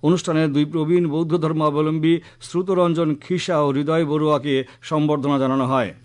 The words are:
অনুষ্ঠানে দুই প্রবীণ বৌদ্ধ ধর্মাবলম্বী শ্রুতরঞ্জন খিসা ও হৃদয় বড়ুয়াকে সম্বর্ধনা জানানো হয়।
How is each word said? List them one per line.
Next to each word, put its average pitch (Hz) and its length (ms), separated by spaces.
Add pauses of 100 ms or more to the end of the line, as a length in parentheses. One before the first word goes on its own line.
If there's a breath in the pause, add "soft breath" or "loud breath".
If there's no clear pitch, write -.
অনুষ্ঠানে 160 460
দুই 147 180
প্রবীণ 160 420
বৌদ্ধ 156 300
ধর্মাবলম্বী 156 760 (280 loud breath)
শ্রুতরঞ্জন 175 760
খিসা 175 460
ও 147 100
হৃদয় 156 340
বড়ুয়াকে 147 500 (260 loud breath)
সম্বর্ধনা 147 580
জানানো 131 280
হয়। 123 240 (140)